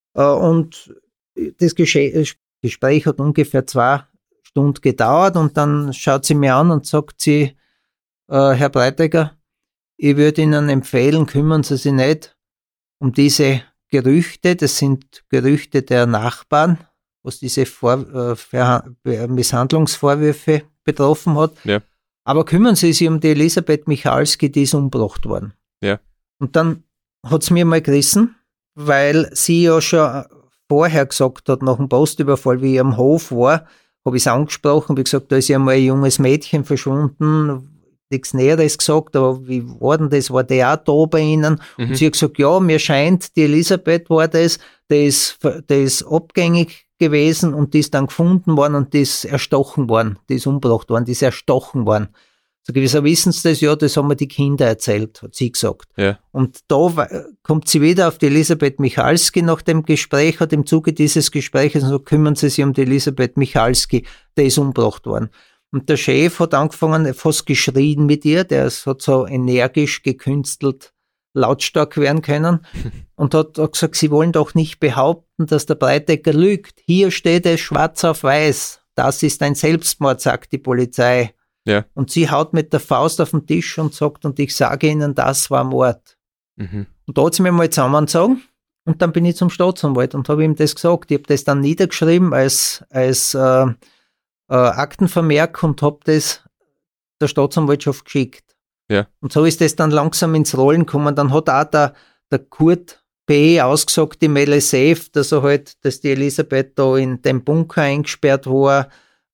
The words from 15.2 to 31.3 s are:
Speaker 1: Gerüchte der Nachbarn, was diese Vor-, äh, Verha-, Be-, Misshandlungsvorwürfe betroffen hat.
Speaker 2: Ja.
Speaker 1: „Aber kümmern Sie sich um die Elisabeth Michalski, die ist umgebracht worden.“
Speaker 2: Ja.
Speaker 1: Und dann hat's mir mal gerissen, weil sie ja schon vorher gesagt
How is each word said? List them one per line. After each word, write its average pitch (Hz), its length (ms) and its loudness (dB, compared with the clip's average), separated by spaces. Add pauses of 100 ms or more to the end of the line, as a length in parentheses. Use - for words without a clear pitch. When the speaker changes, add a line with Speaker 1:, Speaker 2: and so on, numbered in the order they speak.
Speaker 1:
Gerüchte 135 540 0
der 123 240 0
Nachbarn, 147 720 -2 (420)
was 127 160 -14
diese 131 300 -4
Vor-, 131 480 -2
äh, 120 200 -4
Verha-, 123 540 -2 (140)
Be-, 120 240 -4
Misshandlungsvorwürfe 147 1400 0 (200)
betroffen 151 540 0
hat. 156 140 0 (140)
Speaker 2:
Ja. 104 160 0 (420)
Speaker 1:
„Aber 151 220 0
kümmern 202 300 4
Sie 165 180 2
sich 165 140 2
um 160 120 0
die 156 100 2
Elisabeth 156 580 0
Michalski, 143 640 -2
die 139 140 0
ist 131 100 0
umgebracht 131 520 -2
worden.“ 101 280 -8 (300)
Speaker 2:
Ja. 101 160 -2 (400)
Speaker 1:
Und 135 160 -8
dann 160 280 0 (400)
hat's 143 280 -2
mir 175 140 4
mal 165 160 2
gerissen, 151 540 0 (380)
weil 147 600 0
sie 170 300 0
ja 165 160 4
schon 147 440 0 (440)
vorher 156 380 2
gesagt - 440 -4